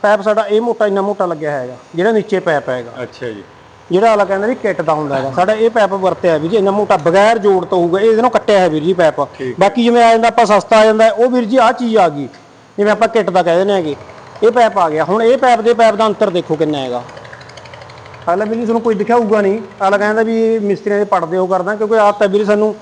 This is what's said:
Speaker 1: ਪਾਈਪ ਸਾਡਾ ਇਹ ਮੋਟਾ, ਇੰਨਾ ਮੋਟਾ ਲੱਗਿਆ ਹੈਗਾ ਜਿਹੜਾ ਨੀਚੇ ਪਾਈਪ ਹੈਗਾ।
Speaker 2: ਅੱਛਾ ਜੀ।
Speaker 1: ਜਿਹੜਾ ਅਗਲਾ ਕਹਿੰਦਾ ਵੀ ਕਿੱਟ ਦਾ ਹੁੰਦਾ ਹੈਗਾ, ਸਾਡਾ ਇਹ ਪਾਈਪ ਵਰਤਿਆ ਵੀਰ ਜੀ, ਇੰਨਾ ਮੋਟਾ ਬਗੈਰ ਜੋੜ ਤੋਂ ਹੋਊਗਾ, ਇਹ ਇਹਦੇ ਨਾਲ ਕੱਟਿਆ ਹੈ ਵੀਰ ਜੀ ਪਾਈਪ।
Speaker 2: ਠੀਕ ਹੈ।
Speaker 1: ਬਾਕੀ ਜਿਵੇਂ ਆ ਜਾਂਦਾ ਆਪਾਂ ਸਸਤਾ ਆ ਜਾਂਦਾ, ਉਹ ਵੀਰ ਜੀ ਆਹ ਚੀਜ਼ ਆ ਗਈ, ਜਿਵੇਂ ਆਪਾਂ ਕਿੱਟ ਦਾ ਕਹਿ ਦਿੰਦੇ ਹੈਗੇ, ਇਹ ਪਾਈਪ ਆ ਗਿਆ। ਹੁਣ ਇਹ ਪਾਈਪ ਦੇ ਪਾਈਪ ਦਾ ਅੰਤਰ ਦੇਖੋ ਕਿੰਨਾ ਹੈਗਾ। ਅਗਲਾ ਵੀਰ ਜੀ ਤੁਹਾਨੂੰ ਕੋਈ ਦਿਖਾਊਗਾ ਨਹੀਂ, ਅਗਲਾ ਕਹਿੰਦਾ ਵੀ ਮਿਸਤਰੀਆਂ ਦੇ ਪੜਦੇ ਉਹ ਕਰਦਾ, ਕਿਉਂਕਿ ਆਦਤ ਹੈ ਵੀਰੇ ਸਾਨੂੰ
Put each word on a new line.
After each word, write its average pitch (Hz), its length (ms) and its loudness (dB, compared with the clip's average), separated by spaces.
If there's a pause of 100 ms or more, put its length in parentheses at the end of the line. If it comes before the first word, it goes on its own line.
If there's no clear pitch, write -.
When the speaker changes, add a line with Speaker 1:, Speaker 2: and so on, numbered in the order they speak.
Speaker 1:
ਪਾਈਪ 208 200 2
ਸਾਡਾ 214 200 0
ਇਹ 208 180 0
ਮੋਟਾ, 226 260 -2
ਇੰਨਾ 196 160 -2
ਮੋਟਾ 196 240 -2
ਲੱਗਿਆ 156 240 -6
ਹੈਗਾ 127 260 -8 (180)
ਜਿਹੜਾ 180 180 0
ਨੀਚੇ 202 280 -2
ਪਾਈਪ 147 280 -2
ਹੈਗਾ। 123 220 -6 (120)
Speaker 2:
ਅੱਛਾ 120 240 -12
ਜੀ। 104 160 -12 (480)
Speaker 1:
ਜਿਹੜਾ 208 220 4
ਅਗਲਾ 202 120 2
ਕਹਿੰਦਾ 196 220 -2
ਵੀ 247 80 -2
ਕਿੱਟ 185 280 -4
ਦਾ 160 100 -2
ਹੁੰਦਾ 147 240 -4
ਹੈਗਾ, 135 200 -4
ਸਾਡਾ 185 160 0
ਇਹ 220 180 0
ਪਾਈਪ 208 220 0
ਵਰਤਿਆ 180 460 -2
ਵੀਰ 160 120 -4
ਜੀ, 226 60 0
ਇੰਨਾ 196 140 2
ਮੋਟਾ 202 260 0
ਬਗੈਰ 196 420 2
ਜੋੜ 190 260 2
ਤੋਂ 185 140 -2
ਹੋਊਗਾ, 175 220 0
ਇਹ 226 100 2
ਇਹਦੇ 220 120 2
ਨਾਲ 247 80 2
ਕੱਟਿਆ 208 280 2
ਹੈ 185 100 4
ਵੀਰ 151 140 -2
ਜੀ 180 100 0
ਪਾਈਪ। 165 280 2 (180)
Speaker 2:
ਠੀਕ 131 100 -6
ਹੈ। 123 100 -8
Speaker 1:
ਬਾਕੀ 202 240 2
ਜਿਵੇਂ 233 220 4
ਆ 226 60 6
ਜਾਂਦਾ 226 180 2
ਆਪਾਂ 226 180 2
ਸਸਤਾ 208 300 2
ਆ 214 80 6
ਜਾਂਦਾ, 220 240 4
ਉਹ 220 220 2
ਵੀਰ 247 140 0
ਜੀ 220 120 -2
ਆਹ 240 160 4
ਚੀਜ਼ 226 240 -2
ਆ 185 120 4
ਗਈ, 143 200 -6 (500)
ਜਿਵੇਂ 208 140 2
ਆਪਾਂ 208 160 0
ਕਿੱਟ 220 220 0
ਦਾ 180 120 2
ਕਹਿ 165 140 2
ਦਿੰਦੇ 196 160 0
ਹੈਗੇ, 160 220 -2 (480)
ਇਹ 226 80 4
ਪਾਈਪ 220 280 2
ਆ 170 120 2
ਗਿਆ। 156 140 -2
ਹੁਣ 196 180 0
ਇਹ 240 160 4
ਪਾਈਪ 240 220 2
ਦੇ 233 140 2
ਪਾਈਪ 220 200 4
ਦਾ 220 120 0
ਅੰਤਰ 208 240 0
ਦੇਖੋ 165 240 -2
ਕਿੰਨਾ 151 240 -2
ਹੈਗਾ। 123 240 -6 (1300)
ਅਗਲਾ 196 120 -2
ਵੀਰ 214 100 -4
ਜੀ 233 80 -4
ਤੁਹਾਨੂੰ 226 200 -2
ਕੋਈ 226 120 0
ਦਿਖਾਊਗਾ 214 460 0
ਨਹੀਂ, 202 200 0 (220)
ਅਗਲਾ 196 160 0
ਕਹਿੰਦਾ 214 240 0
ਵੀ 226 360 0
ਮਿਸਤਰੀਆਂ 202 400 -2
ਦੇ 208 60 0
ਪੜਦੇ 180 320 -2
ਉਹ 185 120 0
ਕਰਦਾ, 185 260 -2
ਕਿਉਂਕਿ 214 240 -2
ਆਦਤ 208 240 2
ਹੈ 208 60 2
ਵੀਰੇ 208 160 0
ਸਾਨੂੰ 208 380 0